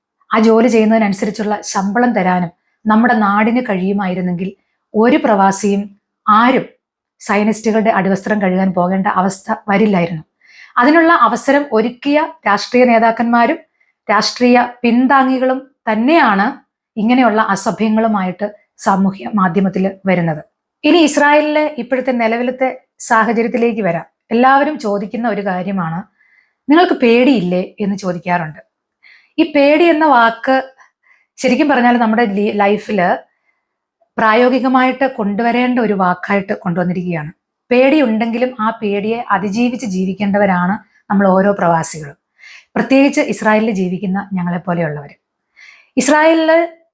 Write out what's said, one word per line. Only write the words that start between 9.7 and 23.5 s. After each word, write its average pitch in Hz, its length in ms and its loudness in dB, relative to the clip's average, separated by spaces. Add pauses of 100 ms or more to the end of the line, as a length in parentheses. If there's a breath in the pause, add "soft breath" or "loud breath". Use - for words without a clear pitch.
അതിനുള്ള 320 360 4
അവസരം 269 580 0
ഒരുക്കിയ 285 580 -2 (180)
രാഷ്ട്രീയ 226 380 2
നേതാക്കന്മാരും 233 760 2 (520)
രാഷ്ട്രീയ 247 560 2 (140)
പിന്താങ്ങികളും 262 840 2 (240)
തന്നെയാണ് 226 540 2 (540)
ഇങ്ങനെയുള്ള 226 420 2
അസഭ്യങ്ങളുമായിട്ട് 208 1120 -2 (220 soft breath)
സാമൂഹ്യ 196 580 0
മാധ്യമത്തിൽ 190 560 0 (140)
വരുന്നത്. 170 380 -2 (400)
ഇനി 302 140 4
ഇസ്രായേലിലെ 302 800 2
ഇപ്പോഴത്തെ 254 340 -4
നിലവിലത്തെ 247 720 -2 (160)
സാഹചര്യത്തിലേക്ക് 226 840 0